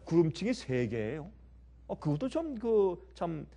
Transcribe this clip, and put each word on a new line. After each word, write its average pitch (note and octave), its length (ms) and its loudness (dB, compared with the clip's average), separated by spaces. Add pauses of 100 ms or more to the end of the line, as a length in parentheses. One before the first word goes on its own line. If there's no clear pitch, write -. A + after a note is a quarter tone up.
구름층이 E3+ 500 2
세 B2 340 0
개예요. A#2 420 -4 (560)
어, F#3+ 120 -8
그것도 D3+ 300 0
좀 D#4 280 -4
그, G#3 580 2
참 D#3+ 320 -6 (100)